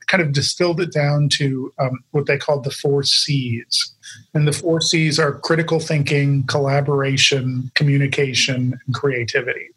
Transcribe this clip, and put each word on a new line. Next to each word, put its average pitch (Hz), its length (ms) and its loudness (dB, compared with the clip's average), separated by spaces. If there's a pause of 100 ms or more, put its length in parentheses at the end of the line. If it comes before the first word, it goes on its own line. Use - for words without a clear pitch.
kind 190 140 2
of 151 100 0
distilled 165 480 0
it 170 140 -2
down 147 400 2
to, 135 460 -2
um, 127 200 -2 (120)
what 143 160 0
they 143 100 2
called 143 260 -2
the 139 80 -4
four 143 320 -2
C's. - 920 -2 (400)
And 151 140 4
the 143 60 2
four 165 260 0
C's 160 400 0
are 143 200 0
critical 160 400 0
thinking, 143 680 2
collaboration, 135 1300 0
communication, 139 1120 0
and 120 100 -2
creativity. 127 800 -2